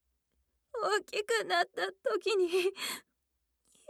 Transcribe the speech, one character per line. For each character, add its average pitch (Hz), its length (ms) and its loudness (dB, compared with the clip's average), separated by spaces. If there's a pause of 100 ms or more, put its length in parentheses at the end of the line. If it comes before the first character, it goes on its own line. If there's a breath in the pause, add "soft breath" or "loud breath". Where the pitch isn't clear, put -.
(760)
大 403 300 2
き 415 200 -4
く 440 200 0
な 349 180 2
っ 359 40 2
た 370 260 -4 (180)
時 381 260 0
に、 359 360 2 (1160 loud breath)